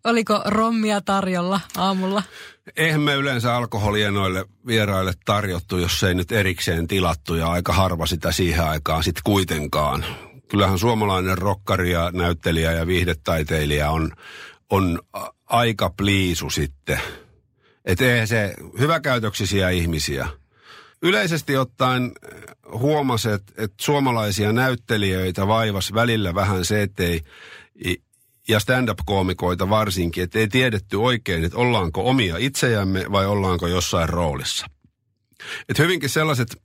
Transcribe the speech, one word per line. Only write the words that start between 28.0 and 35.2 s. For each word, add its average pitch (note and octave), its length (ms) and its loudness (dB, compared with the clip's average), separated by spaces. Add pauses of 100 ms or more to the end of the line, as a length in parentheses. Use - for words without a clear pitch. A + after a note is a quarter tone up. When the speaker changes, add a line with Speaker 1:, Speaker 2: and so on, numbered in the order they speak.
Speaker 2:
ja G#2+ 120 4
stand-up-koomikoita F#2+ 1120 0
varsinkin, F#2 540 0
et F2 120 -6
ei A2 120 2
tiedetty A2 500 0
oikein, G#2+ 460 0
et E2 100 -2
ollaanko A2 560 0
omia G2+ 280 2
itsejämme G2+ 760 0
vai G2 140 2
ollaanko F#2 420 0
jossain F2 420 0
roolissa. D#2 580 -4 (1040)